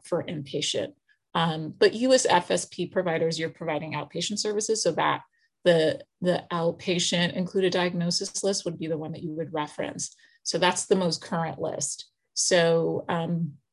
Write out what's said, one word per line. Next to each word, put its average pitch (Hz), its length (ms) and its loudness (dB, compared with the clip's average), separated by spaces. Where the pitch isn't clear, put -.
for 170 200 -2
inpatient. 147 680 -4
Um, 160 420 0
but 208 160 6
you 254 220 4
as 254 140 4
F - 220 4
S 175 140 0
P 175 220 -6
providers, 165 520 0
you're 160 120 -4
providing 156 420 -6
outpatient 151 460 -6
services, 214 440 0
so 170 100 2
that 151 280 0
the, 160 360 4
the 175 280 0
outpatient 175 840 0
included 185 380 0
diagnosis 175 680 0
list 196 220 0
would 165 140 -4
be 165 80 -6
the 160 100 -2
one 156 160 -6
that - 100 -12
you 156 100 -6
would 156 200 -6
reference. - 640 -6
So - 140 -2
that's 180 300 2
the 196 100 4
most 175 260 0
current 165 380 -4
list. - 500 -6
So, 165 760 2
um, 165 420 -2